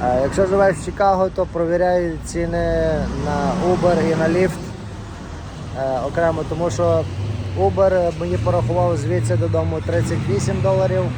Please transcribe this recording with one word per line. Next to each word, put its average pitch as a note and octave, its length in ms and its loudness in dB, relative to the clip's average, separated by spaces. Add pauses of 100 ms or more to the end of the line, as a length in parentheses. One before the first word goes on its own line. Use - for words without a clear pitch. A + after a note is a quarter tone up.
Е, B2 200 2
якщо C#3+ 220 2
живеш G3 320 4
в - 80 -10
Чикаго, F#3+ 440 2
то F#3 160 -2
провіряй F3 680 0 (140)
ціни E3+ 720 0 (300)
на C#3+ 260 0 (200)
Uber E3+ 420 2
і - 20 2
на D#3+ 140 2
ліфт, F3 300 0 (1200)
е, C3 280 -2
окремо, D#3 420 0
тому E3 200 -2
що E3 340 2 (560)
Uber F#3 600 4
мені F3 180 -2
порахував F3 600 2
звідси F3 380 0
додому E3 500 0
тридцять E3+ 440 0
вісім G3 320 0
доларів F#3+ 420 2 (140)